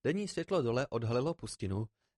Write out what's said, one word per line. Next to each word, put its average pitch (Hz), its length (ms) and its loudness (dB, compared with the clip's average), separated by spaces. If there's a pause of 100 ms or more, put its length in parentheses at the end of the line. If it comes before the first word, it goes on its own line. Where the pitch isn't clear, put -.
Denní 185 240 0
světlo 170 340 0
dole 123 240 2
odhalilo 120 480 0
pustinu, 107 540 -4 (300)